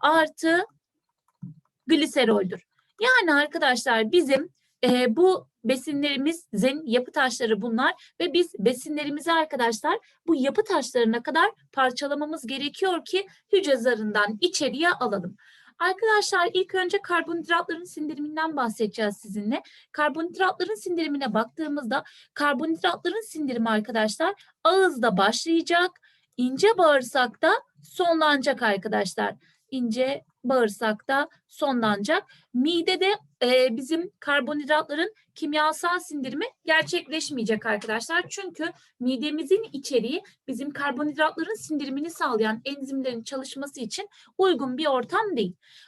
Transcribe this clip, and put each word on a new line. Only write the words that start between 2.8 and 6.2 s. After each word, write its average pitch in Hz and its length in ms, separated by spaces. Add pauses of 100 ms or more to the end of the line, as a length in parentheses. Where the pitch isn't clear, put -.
Yani 466 320
arkadaşlar 269 800
bizim, 294 380 (340)
e, 247 320
bu 359 360 (120)
besinlerimizin 277 1200